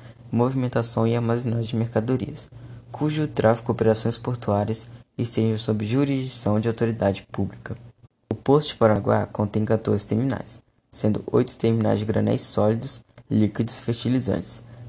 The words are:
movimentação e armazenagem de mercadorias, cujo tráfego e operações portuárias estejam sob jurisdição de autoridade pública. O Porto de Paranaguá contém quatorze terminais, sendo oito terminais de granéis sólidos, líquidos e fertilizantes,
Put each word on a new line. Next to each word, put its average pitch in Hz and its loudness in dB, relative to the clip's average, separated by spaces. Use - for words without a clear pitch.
movimentação 120 0
e 117 2
armazenagem 117 0
de 113 -4
mercadorias, 117 -2
cujo 151 -2
tráfego 113 2
e - 4
operações 113 2
portuárias 107 -2
estejam 113 0
sob 107 -2
jurisdição 131 0
de 113 0
autoridade 110 0
pública. - -6
O 107 -2
Porto 143 2
de - -6
Paranaguá 107 4
contém 107 -2
quatorze 107 0
terminais, 117 -4
sendo 104 0
oito 123 2
terminais 110 2
de 104 -4
granéis 107 0
sólidos, 113 0
líquidos 107 2
e - -12
fertilizantes, - -2